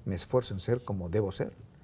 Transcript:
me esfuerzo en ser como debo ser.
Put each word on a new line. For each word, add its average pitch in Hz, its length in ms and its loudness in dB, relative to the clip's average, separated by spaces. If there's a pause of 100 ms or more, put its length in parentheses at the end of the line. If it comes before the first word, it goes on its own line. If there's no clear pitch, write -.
me 95 80 0
esfuerzo 120 400 2
en 92 60 -4
ser 120 220 2
como 92 280 -2
debo 98 220 2
ser. - 200 -4 (320)